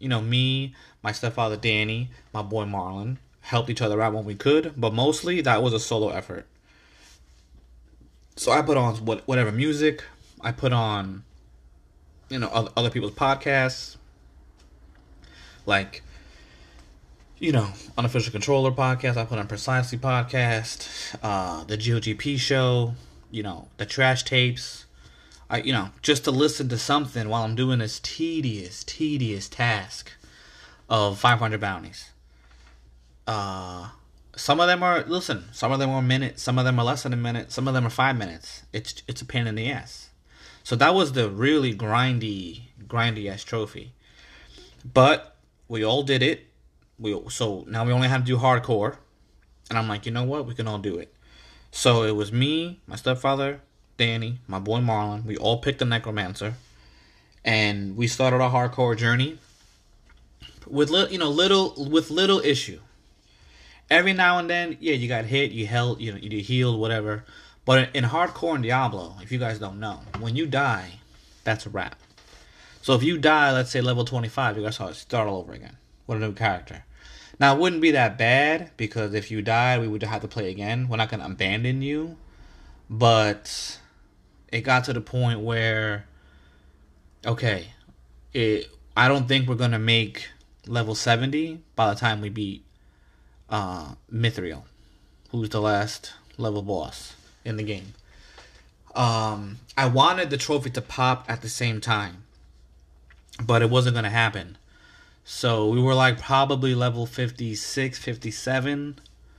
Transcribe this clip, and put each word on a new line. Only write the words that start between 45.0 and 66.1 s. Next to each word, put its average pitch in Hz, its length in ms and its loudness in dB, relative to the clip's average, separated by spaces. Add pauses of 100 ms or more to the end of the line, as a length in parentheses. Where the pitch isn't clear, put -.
we 113 160 -2
all 127 180 2
did 135 200 2
it. 151 240 0 (520)
We, 107 300 -4
so 104 400 -4
now 113 160 -2
we 123 80 2
only 127 160 4
have 131 140 2
to 120 40 -2
do 127 120 2
hardcore. 120 580 2 (760)
And 113 80 0
I'm 113 100 0
like, 104 160 -6
"You 117 80 -6
know 120 120 -2
what? 139 200 -4
We 120 100 -10
can 113 140 -4
all 107 100 -4
do 95 200 -6
it." - 160 -14 (560)
So 117 320 4
it 107 120 2
was 104 160 -2
me, 156 560 -2
my - 100 -12
stepfather, 139 640 0 (360)
Danny, 117 500 -2
my 95 120 -6
boy 107 220 0
Marlon. 107 440 0
We 107 120 -6
all 117 220 2
picked 139 200 -2
the 131 60 0
Necromancer. 107 680 -4 (920)
And 104 520 2
we 120 100 0
started 127 340 4
our 127 100 4
hardcore 123 460 2
journey 120 420 2 (1300)
with 143 240 2
li-, 185 200 4
you 190 80 -4
know, 156 120 0
little, 180 600 4
with 160 200 4
little 190 300 4
issue. 120 400 0 (1120)
Every 180 220 6
now 180 260 4
and 170 120 -4
then, 175 300 -2
yeah, 156 140 0
you 120 140 -2
got 113 160 -2
hit, 131 280 0
you 110 140 -6
held, 120 340 0
you 110 120 -6